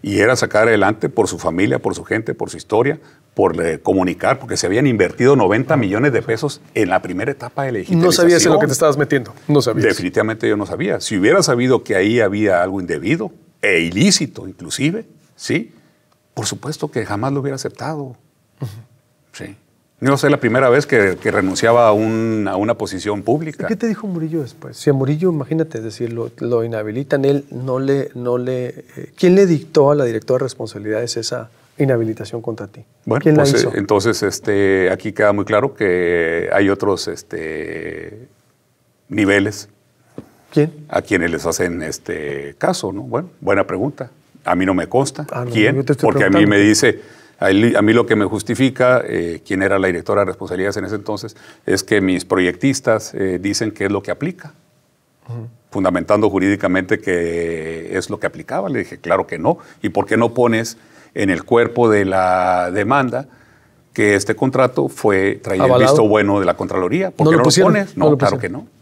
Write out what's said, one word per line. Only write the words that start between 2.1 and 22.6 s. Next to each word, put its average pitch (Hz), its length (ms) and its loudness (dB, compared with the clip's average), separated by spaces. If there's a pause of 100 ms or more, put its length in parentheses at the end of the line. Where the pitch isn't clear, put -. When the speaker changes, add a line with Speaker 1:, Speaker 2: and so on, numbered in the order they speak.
Speaker 1:
por - 160 -8
su 85 80 -14
historia, 131 420 -2 (340)
por, 87 300 0
eh, 80 160 -2
comunicar, 95 580 0
porque 113 180 -8
se - 100 -4
habían 113 200 2
invertido 120 500 2
noventa 117 400 2
millones 117 360 0
de 110 100 0
pesos 113 380 -4 (140)
en 101 160 0
la 92 120 2
primera 95 300 -6
etapa 131 320 -8
de 131 80 -6
la 110 60 -4
digitalización. 165 280 2
Speaker 2:
No 180 60 4
sabías 170 340 4
en 165 60 4
lo 156 80 4
que 156 60 2
te 135 60 -2
estabas 143 260 2
metiendo, 135 360 -2 (140)
no 147 140 4
sabías. 113 240 0
Speaker 1:
Definitivamente 107 640 -2
yo 104 80 2
no 101 100 -4
sabía. 110 340 -4
Si 107 180 -6
hubiera 143 240 4
sabido 127 400 2
que 104 140 -4
ahí 107 240 2
había 101 420 2
algo 95 180 -4
indebido, 90 520 -4 (300)
e 95 180 2
ilícito 98 680 0
inclusive, 135 600 -6 (280)
¿sí? - 380 -6 (600)
Por 110 120 -6
supuesto 143 440 -8
que 113 160 -4
jamás 110 260 -4
lo 139 80 -2
hubiera 135 160 -6
aceptado. 143 480 -10
Speaker 2:
Ujú. - 640 -16 (680)
Speaker 1:
Sí. - 240 -16 (420)
No 139 200 0
sé, 143 100 2
la 135 100 4
primera 127 300 2
vez 139 180 4
que, 98 340 4
que 104 100 -2
renunciaba 107 580 4
a 107 40 6
un, 110 580 0
a 92 60 -4
una 107 180 0